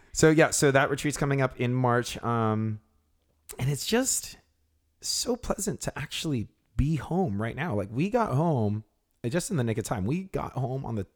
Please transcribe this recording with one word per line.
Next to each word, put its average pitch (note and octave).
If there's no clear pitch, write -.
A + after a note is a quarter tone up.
so -
yeah, D#3
so D3
that C3+
retreat's C#3+
coming C#3
up C3
in B2
March. A#2+
Um, A2
and B2+
it's C#3+
just -
so -
pleasant -
to -
actually C3+
be D3
home B2+
right A#2
now. C#3+
Like, G2
we D3
got A3
home, A#2+
uh, A#2+
just E3+
in F#3
the B2+
nick A2+
of G#2
time. G2
We E3+
got -
home C3
on A2+
the G2